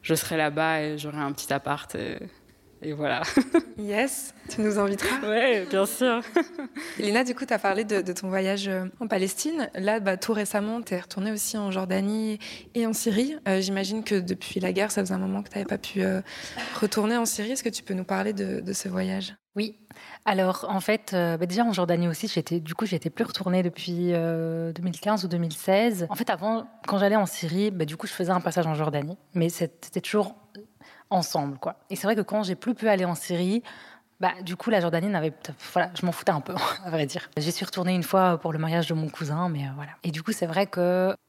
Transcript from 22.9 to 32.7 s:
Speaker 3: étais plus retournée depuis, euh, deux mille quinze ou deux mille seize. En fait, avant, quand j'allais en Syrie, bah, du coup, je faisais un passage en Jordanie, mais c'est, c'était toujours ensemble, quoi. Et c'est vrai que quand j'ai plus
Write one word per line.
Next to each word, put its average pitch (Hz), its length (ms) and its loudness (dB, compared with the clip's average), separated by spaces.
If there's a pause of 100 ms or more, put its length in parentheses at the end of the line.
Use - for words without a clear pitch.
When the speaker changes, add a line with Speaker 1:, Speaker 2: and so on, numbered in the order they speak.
Speaker 3:
étais 165 140 -2
plus - 140 -2
retournée 185 400 2
depuis, 175 500 0
euh, 165 600 0
deux 170 100 -6
mille 180 160 -2
quinze 208 240 2
ou 190 40 -4
deux 170 100 0
mille 165 160 0
seize. 190 560 4
En - 60 -4
fait, - 140 -2
avant, 214 380 0 (200)
quand 202 100 2
j'allais 202 180 6
en 208 100 6
Syrie, 180 460 0
bah, 170 140 0
du 151 100 -8
coup, - 120 -8
je - 40 -6
faisais 180 200 0
un 180 100 4
passage 170 260 2
en 156 60 0
Jordanie, 151 440 0 (160)
mais 170 160 4
c'est, - 360 -4
c'était - 160 -4
toujours - 340 0 (760)
ensemble, 151 480 0
quoi. - 200 -6 (120)
Et 196 60 -4
c'est 196 120 -2
vrai 220 80 4
que 214 60 2
quand 208 220 0
j'ai 185 120 0
plus 233 180 -2